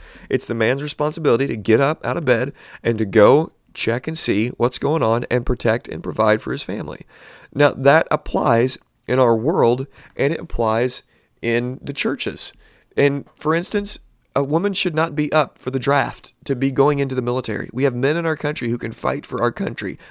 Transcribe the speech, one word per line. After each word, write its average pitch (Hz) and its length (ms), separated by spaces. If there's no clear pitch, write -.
it's - 160
the 120 80
man's 117 260
responsibility 147 680
to 127 80
get 110 240
up 143 260
out 123 100
of 165 80
bed 123 280
and 113 140
to 110 60
go 110 460
check 117 320
and 160 100
see 113 420
what's 123 200
going 147 240
on 117 260
and 120 160
protect 120 440
and 85 160
provide 107 360
for - 120
his 139 100
family. - 420
Now, 139 200
that 139 400
applies 131 640
in 127 100
our 120 180
world, 127 520
and 143 180
it - 80
applies 117 640
in 120 420
the 143 100
churches. - 600
And, 139 280
for 156 220
instance, 202 420
a 139 80
woman 165 300
should 180 220
not 160 200
be 151 180
up 151 260
for - 120
the 131 80
draft 127 540
to 139 120
be 135 140
going 139 280
into 135 160
the 127 60
military. 123 500
We 127 140
have 127 100
men 135 220
in 170 80
our 160 120
country 147 340
who 120 80
can 113 140
fight 135 340
for 117 160
our 120 100
country. 98 460